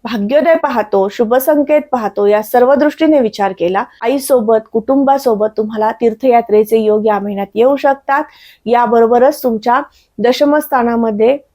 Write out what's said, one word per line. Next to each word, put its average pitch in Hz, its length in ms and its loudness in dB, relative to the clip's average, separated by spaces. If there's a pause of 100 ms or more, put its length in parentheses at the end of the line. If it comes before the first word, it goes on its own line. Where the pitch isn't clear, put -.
भाग्योदय 240 520 0
पाहतो, 226 560 -2
शुभ 233 240 -2
संकेत 294 460 0 (100)
पाहतो, 202 340 -2
या 208 160 2
सर्व 247 340 2
दृष्टीने 302 440 0
विचार 202 400 -2
केला, 185 240 -2 (180)
आईसोबत, 233 720 0
कुटुंबासोबत 262 760 0 (100)
तुम्हाला 220 340 -2
तीर्थयात्रेचे 226 880 0
योग 214 260 0
या 208 140 0
महिन्यात 202 360 -6
येऊ 254 200 2
शकतात. 277 480 -2 (420)
याबरोबरच 240 760 2
तुमच्या 240 380 -2 (360)
दशम 254 400 0
स्थानामध्ये 233 800 0 (180)